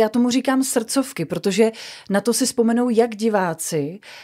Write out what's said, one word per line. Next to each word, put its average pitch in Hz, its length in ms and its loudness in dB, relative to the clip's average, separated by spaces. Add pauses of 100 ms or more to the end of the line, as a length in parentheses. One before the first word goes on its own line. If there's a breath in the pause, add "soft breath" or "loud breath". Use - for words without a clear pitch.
Já 214 60 4
tomu 240 220 2
říkám 262 340 0
srdcovky, 254 600 -2
protože 196 460 2 (400 loud breath)
na 196 100 2
to 233 120 0
si 262 140 0
vzpomenou 240 440 2
jak 226 260 2
diváci, 185 840 -2 (260 loud breath)